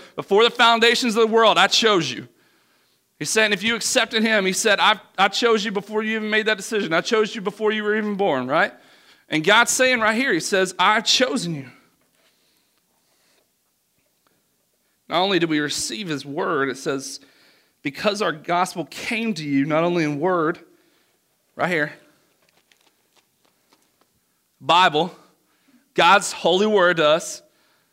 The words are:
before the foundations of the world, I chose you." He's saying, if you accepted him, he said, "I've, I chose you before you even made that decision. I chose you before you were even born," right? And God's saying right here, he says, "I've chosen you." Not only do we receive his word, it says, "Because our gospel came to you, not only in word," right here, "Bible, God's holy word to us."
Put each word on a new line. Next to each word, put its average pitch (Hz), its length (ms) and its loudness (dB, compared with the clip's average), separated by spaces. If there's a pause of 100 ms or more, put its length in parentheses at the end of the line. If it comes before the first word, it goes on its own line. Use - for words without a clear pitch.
(140)
before 202 300 2
the 233 60 4
foundations 233 680 2
of 233 60 2
the 220 120 2
world, 220 240 4
I 190 80 6
chose 196 420 2
you." 127 200 -12 (920)
He's 151 120 -8
saying, 214 220 2
if 196 120 -2
you 233 100 0
accepted 220 480 -2
him, 220 240 2
he 190 60 0
said, 196 260 2
"I've, 190 220 2 (180)
I 190 80 4
chose 220 380 0
you 220 80 -6
before 214 320 -6
you 220 120 -4
even 214 140 -6
made 214 160 0
that 214 100 0
decision. 196 360 -6
I 170 80 0
chose 220 340 0
you 226 60 -10
before 208 320 -4
you 214 100 -4
were 208 140 -2
even 208 180 -4
born," 156 320 -2
right? 165 260 0 (560)
And 156 140 -2
God's 214 300 4
saying 254 260 2
right 220 160 0
here, 254 180 -2
he 170 60 0
says, 185 400 -2
"I've 208 260 2
chosen 180 520 -2
you." 131 100 -12 (3500)
Not 165 120 -2
only 190 200 0
do 165 80 0
we 156 100 0
receive 147 480 -6
his 143 180 -8
word, 147 440 -4
it 127 80 -6
says, 135 420 -8 (640)
"Because 208 400 -4
our 180 80 -2
gospel 175 540 -4
came 220 500 -6
to 156 80 -10
you, 139 220 0
not 151 180 0
only 175 220 0
in 147 160 -4
word," 170 400 -2 (960)
right 156 120 -2
here, 151 240 -2 (2750)
"Bible, 165 520 2 (840)
God's 180 380 4
holy 190 340 0
word 180 300 2
to 156 100 2
us." - 360 0 (500)